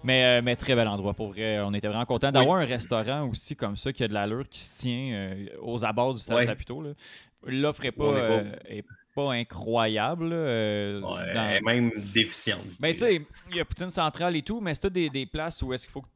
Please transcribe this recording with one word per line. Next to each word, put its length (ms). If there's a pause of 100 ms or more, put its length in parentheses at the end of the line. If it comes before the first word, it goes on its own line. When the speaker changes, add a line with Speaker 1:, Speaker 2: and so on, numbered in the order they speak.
Speaker 1:
Mais, 220
euh, 180
mais 140
très 200
bel 120
endroit, 260
pour 180
vrai. 280
On 140
était 160
vraiment 160
contents 260
d'avoir 280
Speaker 2:
Oui. 40
Speaker 1:
un 40
restaurant 600
aussi 300
comme 180
ça, 160
qui 100
a 60
de 60
l'allure, 340
qui 140
se 180
tient, 340
euh, 320 (160)
aux 220
abords 300
du 80
Stade 160
Speaker 2:
Ouais. 80
Speaker 1:
Saputo, 360
là. 100 (540)
L'offre 380
est 80
pas, 140
Speaker 2:
On 100
est 60
pas 120
Speaker 1:
euh, 180 (180)
est 160 (280)
pas 200
incroyable, 960
là, 60
euh, 680
Speaker 2:
Ouais, 320
Speaker 1:
dans 160
Speaker 2:
elle 80
est 40
même 300 (220)
déficiente, 480 (180)
Speaker 1:
Ben, 140
Speaker 2:
tu 60
sais. 100
Speaker 1:
tu 60
sais, 120 (220)
il 80
y 20
a 60
Poutine 240
Centrale 480
et 40
tout, 200
mais 120
c'est 80
tout 80
des, 200
des 160
places 360
où 120
est-ce 120
qu'il 60
faut 100
que 140